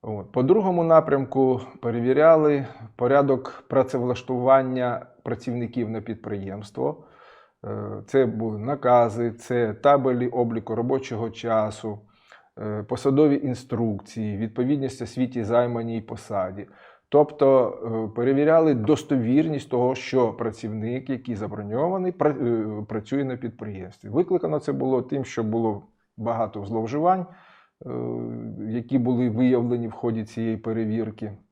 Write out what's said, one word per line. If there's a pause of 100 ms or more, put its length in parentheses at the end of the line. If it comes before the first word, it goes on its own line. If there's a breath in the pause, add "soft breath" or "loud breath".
От.
По
другому
напрямку (200)
перевіряли (300 loud breath)
порядок
працевлаштування (180)
працівників
на
підприємство. (600 soft breath)
Е,
це
були
накази,
це
табелі
обліку
робочого
часу, (600 soft breath)
е,
посадові
інструкції,
відповідність
освіті
займаній
посаді. (420 soft breath)
Тобто,
е,
перевіряли
достовірність
того,
що
працівник,
який
заброньований,
пра-,
е,
працює
на
підприємстві.
Викликано
це
було
тим,
що
було (340)
багато
зловживань, (600 loud breath)
е, (760)
які
були
виявлені
в
ході
цієї
перевірки. (140)